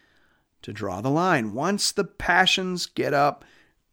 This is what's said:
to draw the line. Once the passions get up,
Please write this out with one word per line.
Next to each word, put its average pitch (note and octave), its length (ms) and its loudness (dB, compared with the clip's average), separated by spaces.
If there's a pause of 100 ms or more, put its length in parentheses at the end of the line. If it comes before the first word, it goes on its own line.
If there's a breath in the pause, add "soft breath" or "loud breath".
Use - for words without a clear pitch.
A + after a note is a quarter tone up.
(600)
to A2 120 -12
draw G2+ 280 -6
the C3+ 100 0
line. D3 420 2
Once F3 380 -2
the G3 140 -2
passions F3+ 800 0
get C3 280 -4
up, C#3+ 300 2 (500 soft breath)